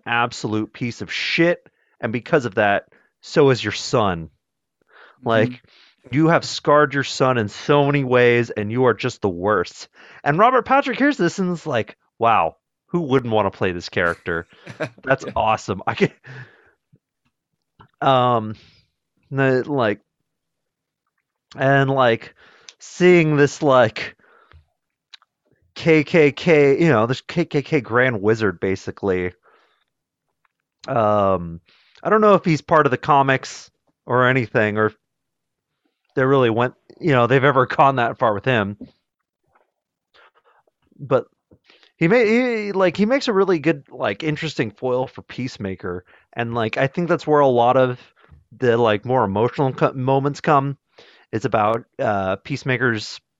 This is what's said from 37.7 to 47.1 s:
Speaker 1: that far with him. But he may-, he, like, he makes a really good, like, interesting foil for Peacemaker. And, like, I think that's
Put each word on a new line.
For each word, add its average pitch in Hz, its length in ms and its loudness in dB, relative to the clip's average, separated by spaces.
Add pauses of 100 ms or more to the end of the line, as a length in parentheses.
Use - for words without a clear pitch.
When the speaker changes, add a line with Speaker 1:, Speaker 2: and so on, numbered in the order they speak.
Speaker 1:
that 120 220 -2
far 117 160 0
with 98 100 -8
him. 104 320 0 (2250)
But 131 280 -2 (720)
he 165 120 0
may-, 233 180 4 (400)
he, 202 60 -8
like, 190 240 0
he 202 100 2
makes 262 220 0
a 240 40 0
really 190 260 2
good, 147 320 -2
like, 131 320 -6
interesting 151 480 -6
foil 127 360 -4
for - 160 -20
Peacemaker. 95 800 -10 (280)
And, 117 220 -6
like, 110 220 -4
I 135 100 0
think 170 220 -6
that's 156 180 -2